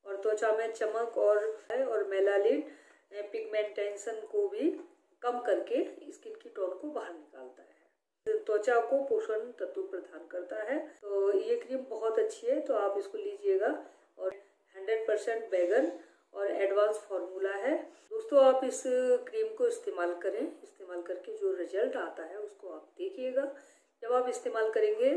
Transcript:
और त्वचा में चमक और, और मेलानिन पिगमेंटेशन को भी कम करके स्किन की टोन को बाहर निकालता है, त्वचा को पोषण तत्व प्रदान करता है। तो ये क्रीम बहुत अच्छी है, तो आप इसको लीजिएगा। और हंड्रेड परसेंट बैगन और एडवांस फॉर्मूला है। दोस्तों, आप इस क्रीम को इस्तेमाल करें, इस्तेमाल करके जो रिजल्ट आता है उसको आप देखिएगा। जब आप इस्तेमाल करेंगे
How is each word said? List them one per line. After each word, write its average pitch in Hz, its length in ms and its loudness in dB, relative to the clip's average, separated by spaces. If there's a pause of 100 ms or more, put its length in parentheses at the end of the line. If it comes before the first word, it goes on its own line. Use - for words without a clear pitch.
और 196 100 -6
त्वचा 214 360 2
में 226 220 0
चमक 226 440 -2
और, 208 200 6 (520)
और 208 180 2
मेलानिन 202 540 4 (500)
पिगमेंटेशन 208 1080 -4 (120)
को 202 160 2
भी 226 220 0 (520)
कम 247 180 -2
करके 226 440 2 (280)
स्किन - 240 -16
की - 140 -20
टोन - 300 -4
को 302 80 -8
बाहर 180 260 -8
निकालता 135 480 -18
है, - 840 -6
त्वचा 226 360 4
को 269 240 0
पोषण 226 540 -2
तत्व 190 220 -6
प्रदान 170 460 -10
करता 180 360 -8
है। 262 140 -2 (240)
तो 202 320 2
ये 233 220 2
क्रीम 254 340 -4
बहुत 220 300 0
अच्छी 214 280 -2
है, 285 140 2
तो 269 120 -2
आप - 240 2
इसको 415 200 -6
लीजिएगा। 214 540 0 (460)
और 190 160 -2 (420)
हंड्रेड 220 320 -2
परसेंट 226 440 0
बैगन 202 400 4 (420)
और 196 180 -2
एडवांस 208 480 2
फॉर्मूला 190 560 -4
है। 247 220 0 (320)
दोस्तों, 285 340 6
आप 262 200 8
इस 247 200 -4 (440)
क्रीम 220 280 -2
को 247 120 2
इस्तेमाल 180 520 -2
करें, 202 220 -2 (220)
इस्तेमाल 180 380 -12
करके 175 360 -8
जो 190 180 0
रिजल्ट 190 400 -2
आता 165 280 -6
है 175 140 -12
उसको 202 320 -12
आप - 280 -16
देखिएगा। 254 540 -2 (520)
जब 233 100 -2
आप 247 160 4
इस्तेमाल 220 420 0
करेंगे 220 460 4